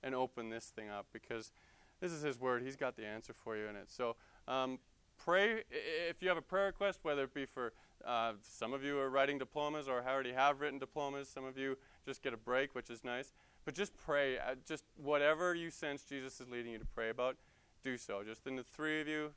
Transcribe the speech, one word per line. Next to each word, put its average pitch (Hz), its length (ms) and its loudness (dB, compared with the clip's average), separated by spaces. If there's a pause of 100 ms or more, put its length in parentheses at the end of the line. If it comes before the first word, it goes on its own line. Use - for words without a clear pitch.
and 131 140 -2
open 123 340 0
this 113 260 -8
thing 107 140 -10
up, 101 220 -6
because 113 400 -8 (480)
this 180 120 -2
is 156 100 -6
his 139 180 -2
word. 127 240 2
He's 135 140 -6
got 127 180 -2
the 110 100 -8
answer 110 280 -8
for 110 240 -6
you 107 100 -2
in 104 80 -8
it. 98 160 -12
So, 117 240 0 (320)
um, 131 320 0 (380)
pray 196 340 6
i-, 226 40 2
i-, 160 540 -2
if 170 120 -8
you 185 80 2
have 175 80 6
a 156 40 -4
prayer 196 260 2
request, 190 360 0
whether 143 200 2
it 131 100 -4
be 139 120 -2
for, 123 280 -4 (320)
uh, 117 360 2
some - 320 -6
of 135 100 -4
you 143 140 0
are 135 120 2
writing 139 280 4
diplomas 147 520 -2
or 123 180 2
already 131 240 0
have 139 300 6
written 139 180 -2
diplomas. 139 480 -4
Some 135 160 -10
of 131 140 -8
you 135 200 -2 (280)
just 135 180 -8
get 127 100 -2
a 113 40 -6
break, 127 380 2
which 120 140 -6
is 117 140 -10
nice. 123 300 -4 (320)
But 151 80 -6
just 196 240 -4
pray. 143 400 2
Uh, 131 180 -2 (100)
just - 200 -6 (100)
whatever 151 580 4
you 170 160 -2
sense 143 360 -6
Jesus 131 340 -8
is 123 80 -12
leading 120 240 -6
you 110 80 -6
to 113 60 -8
pray 113 240 -2
about, 123 260 2 (480)
do 127 140 -2
so. 101 260 -4
Just 110 240 -10
in 131 80 -2
the 127 80 -4
three 156 380 -2
of 147 80 -4
you 151 280 -2